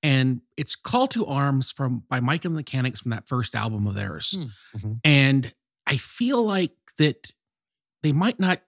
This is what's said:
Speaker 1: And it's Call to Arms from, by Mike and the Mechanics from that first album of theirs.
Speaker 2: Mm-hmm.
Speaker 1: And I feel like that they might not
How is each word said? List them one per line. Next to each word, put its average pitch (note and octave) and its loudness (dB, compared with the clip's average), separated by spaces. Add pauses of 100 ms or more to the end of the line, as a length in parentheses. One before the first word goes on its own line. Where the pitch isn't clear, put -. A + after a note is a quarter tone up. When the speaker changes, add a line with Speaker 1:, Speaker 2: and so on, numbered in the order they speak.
Speaker 1:
And C3 2 (140)
it's - -6
Call B3+ 0
to A#3 -2
Arms C#3 0
from, B2+ -4
by B2+ -2
Mike C#3+ 0
and E3+ -2
the D#3 -4
Mechanics C3 -4
from B2 -6
that G#2+ -6
first B2 -4
album G#2+ -2
of G2+ -2
theirs. G2 -4 (400)
Speaker 2:
Mm-hmm. G#2+ -8 (100)
Speaker 1:
And C3+ 4 (360)
I C#3 4
feel A#3+ 0
like F#3+ 0 (240)
that - 0 (720)
they D3+ 2
might F#3 2
not F#3 2